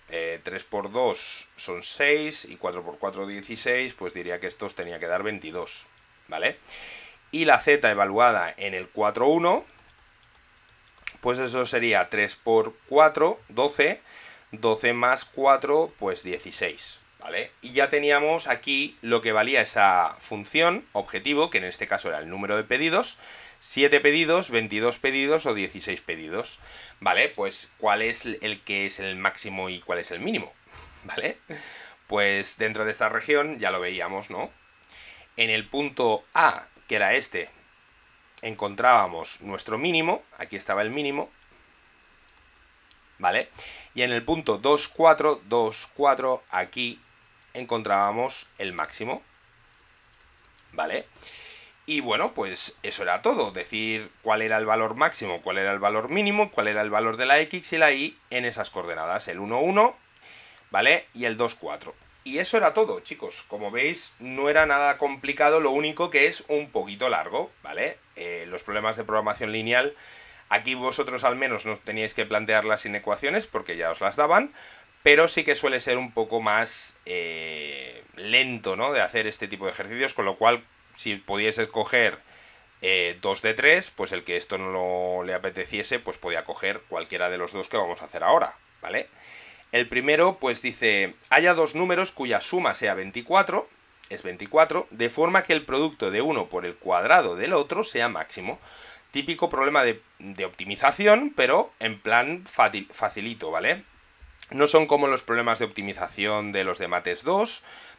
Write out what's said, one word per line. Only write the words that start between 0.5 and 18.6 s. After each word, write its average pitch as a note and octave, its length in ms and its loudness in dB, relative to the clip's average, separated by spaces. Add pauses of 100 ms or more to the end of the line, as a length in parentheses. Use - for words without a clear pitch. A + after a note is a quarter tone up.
por G2+ 260 -6
dos A#2 640 -2
son F2 260 -10
seis D3+ 600 0
y F#2+ 140 -16
cuatro F2+ 260 -6
por E2+ 160 -12
cuatro, G2 260 -6
dieciséis, A#2 680 -4
pues F2+ 200 -8
diría F2 280 -6
que F#2 60 -6
esto F#2+ 180 -10
os F#2+ 100 -10
tenía F2 240 -10
que E2+ 80 -8
dar F#2 160 -2
veintidós, F2 640 -8 (400)
¿vale? E2 320 -4 (720)
Y D#3+ 140 0
la D3+ 140 8
z D3 300 4
evaluada G2+ 680 4
en G2 160 -6
el F#2 160 -8
cuatro, G#2+ 380 0
uno, E3+ 380 2 (1600)
pues B2 180 0
eso B2+ 260 -2
sería A#2 440 2
tres G#2 260 0
por A2+ 400 2 (120)
cuatro, D#3 520 6 (100)
doce, C#3+ 520 0 (500)
doce A2+ 420 2
más B2 320 2
cuatro, C#3 760 2
pues F#2+ 240 -4
dieciséis, - 760 -8 (180)
¿vale? F2+ 320 -8 (100)
Y B2+ 120 -14
ya C#3 160 2
teníamos D3 580 2
aquí C#3 540 -2